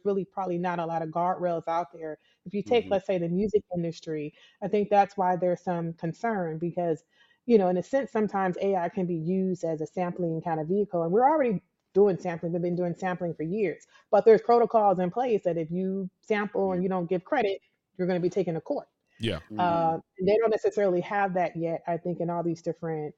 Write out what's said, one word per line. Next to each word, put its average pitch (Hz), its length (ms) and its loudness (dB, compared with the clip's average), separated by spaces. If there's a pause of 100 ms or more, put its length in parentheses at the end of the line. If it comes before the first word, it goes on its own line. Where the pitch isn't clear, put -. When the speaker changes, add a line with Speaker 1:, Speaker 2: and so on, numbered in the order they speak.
Speaker 1:
really 196 200 0
probably 180 340 -6
not 175 200 -2
a 165 80 -4
lot 165 160 -2
of 160 60 -6
guardrails 175 580 -2
out 170 260 -2
there. 160 260 -12 (280)
If 180 80 -12
you 202 80 -2
take, 233 220 2
Speaker 2:
Mm-hmm. 196 80 -2
Speaker 1:
let's 190 140 0
say, 185 120 0
the 170 100 0
music 202 360 0 (100)
industry, 160 580 -6 (300)
I 196 60 -4
think 202 220 0
that's 202 260 4
why 185 200 0
there's 175 260 0
some 170 320 -4
concern 170 640 -4
because, 170 440 -2 (440)
you 233 120 8
know, 185 100 4
in 180 80 2
a 175 60 0
sense, - 300 -2
sometimes 196 500 0
A 196 140 2
I 170 120 0
can 185 180 -4
be 175 100 -2
used 185 480 -2
as 160 160 -2
a 156 60 -6
sampling 175 540 -4
kind 156 200 -4
of 151 80 -4
vehicle. 185 340 0
And 165 100 0
we're 247 160 6
already 254 320 2 (340)
doing 196 220 6
sampling. 170 360 -6
We've 175 100 -2
been 175 140 -2
doing 175 180 -2
sampling 180 400 -4
for 151 80 -8
years. 175 440 -4 (240)
But 202 140 4
there's 220 180 10
protocols 214 580 4
in 180 100 0
place 240 340 0
that 170 140 0
if 160 120 -4
you 190 380 -4 (120)
sample 202 520 0
and 180 80 0
Speaker 2:
Yeah. 185 40 0
Speaker 1:
you 196 40 0
don't 180 220 -2
give 180 140 -2
credit, 220 360 0 (360)
you're 180 100 -2
gonna 180 140 0
be 175 100 0
taken 180 240 -2
to 160 60 -4
court. - 260 -6 (320)
Speaker 3:
Yeah. 104 200 -2 (120)
Speaker 2:
Mm-hmm. - 80 -10
Speaker 1:
Uh, 170 360 2 (240)
and 185 100 0
they 208 100 6
don't 226 120 4
necessarily 202 500 2
have 196 340 -2
that 175 220 0
yet, 165 320 -4
I 170 80 -2
think, 170 240 -4
in 170 100 -2
all 170 140 -2
these 165 180 -4
different 156 560 -6